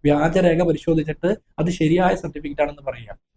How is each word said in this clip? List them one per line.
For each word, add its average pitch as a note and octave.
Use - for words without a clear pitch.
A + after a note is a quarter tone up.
വ്യാജരേഖ E3
പരിശോധിച്ചിട്ട് D#3+
അത് E3
ശരിയായ F3+
സർട്ടിഫിക്കറ്റ് D3
ആണെന്ന് D3
പറയുക, A#2+